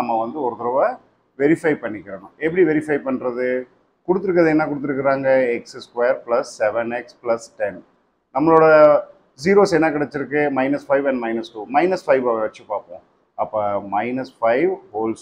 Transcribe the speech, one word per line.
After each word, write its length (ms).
நம்ம 240
வந்து 220
ஒரு 140
தடவை 280
வெரிஃபை 320
பண்ணிக்கிறணும். 500
எப்படி 180
வெரிஃபை 340
பண்றது? 400
கொடுத்துருக்கிறது 460
என்ன 160
கொடுத்துருக்குறாங்க? 600
எக்ஸ் 300
ஸ்கொயர் 420
பிளஸ் 320
செவன் 400
எக்ஸ் 240
பிளஸ் 240
டென். 200
நம்மளோட 300
zeros 340
என்ன 180
கிடைச்சிருக்கு? 460
மைனஸ் 300
ஃபைவ் 240
and 120
மைனஸ் 300
டூ. 80
மைனஸ் 320
ஃபைவை 340
வச்சு 300
பார்ப்போம். 300
அப்ப 200
minus 340
five 240
whole 300